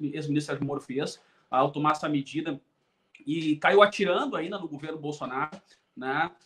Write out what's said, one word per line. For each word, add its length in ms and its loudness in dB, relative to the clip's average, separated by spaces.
ex-ministro 400 -2
Sérgio 240 -4
Moro 160 -4
fez, 400 -6
ao 200 4
tomar 220 2
essa 160 -2
medida, 500 -2
e 300 0
caiu 260 6
atirando 540 2
ainda 220 -6
no 80 -8
governo 300 -8
Bolsonaro, 640 -4
né, 360 0